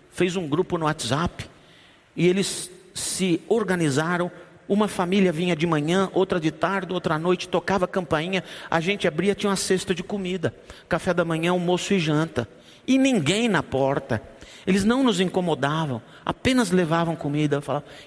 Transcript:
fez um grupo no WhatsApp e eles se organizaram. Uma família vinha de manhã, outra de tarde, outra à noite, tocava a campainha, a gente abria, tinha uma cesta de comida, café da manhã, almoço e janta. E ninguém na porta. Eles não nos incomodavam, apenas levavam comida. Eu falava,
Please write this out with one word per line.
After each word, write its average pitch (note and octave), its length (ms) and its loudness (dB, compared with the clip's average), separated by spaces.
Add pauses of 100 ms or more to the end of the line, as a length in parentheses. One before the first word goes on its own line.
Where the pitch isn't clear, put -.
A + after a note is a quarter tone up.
(100)
fez F3+ 240 0
um F3+ 140 -4
grupo F3 280 -2
no D#3+ 100 0
WhatsApp D3+ 640 -2 (680)
e E3 120 2
eles F3+ 440 0 (220)
se - 560 -2
organizaram. F3 840 2 (380)
Uma G3+ 200 2
família F#3 420 2
vinha E3+ 240 0
de D#3 100 -2
manhã, E3+ 480 2
outra F#3 280 0
de D#3 100 0
tarde, F3+ 420 -2
outra F3+ 220 -2
à D#3 60 -2
noite, F3+ 260 0
tocava F#3 380 0
a F3 40 -4
campainha, F3 540 -2 (260)
a E3 120 2
gente G3 260 -2
abria, F3 260 0
tinha G3 160 -2
uma G3 60 2
cesta F#3 400 0
de D#3 80 -8
comida, F3+ 500 -4 (360)
café F3 260 0
da E3+ 100 2
manhã, E3 280 0
almoço F3+ 420 0
e F#3+ 60 2
janta. D3+ 480 0 (360)
E B3+ 140 4
ninguém A#3 500 2
na E3+ 140 2
porta. C3+ 580 0 (460)
Eles F#3+ 160 2
não A#3+ 220 2
nos G3+ 160 2
incomodavam, D#3 840 0 (220)
apenas B3 480 0
levavam E3 420 2
comida. D3 440 0
Eu C#3+ 40 -6
falava, C#3+ 220 -4 (220)